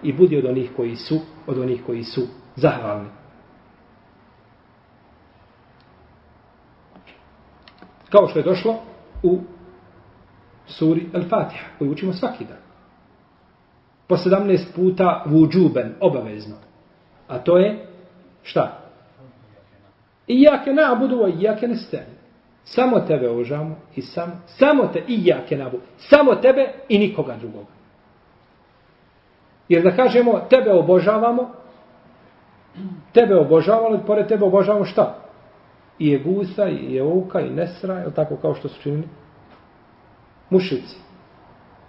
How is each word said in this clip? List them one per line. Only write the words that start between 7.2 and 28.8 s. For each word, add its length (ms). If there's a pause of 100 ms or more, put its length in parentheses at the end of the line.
Kao 180
što 100
je 40
došlo 320 (480)
u 160 (1300)
suri 460
Al-Fatiha, 640
koju 120
učimo 220
svaki 320
dan. 120 (1500)
Po 100
sedamnaest 580
puta 520
vuđuben, 760
obavezno. 560 (720)
A 100
to 200
je 280 (560)
šta? 360 (1500)
Iyake 460
na'budu 460
wa 200
iyake 280
nesta'in. 480 (500)
Samo 360
tebe 280
obožavamo 480 (200)
i 60
samo, 300 (140)
samo 460
te, 160
iyake 480
na'budu. 240 (160)
Samo 380
tebe 340 (200)
i 100
nikoga 380
drugoga. 400 (1900)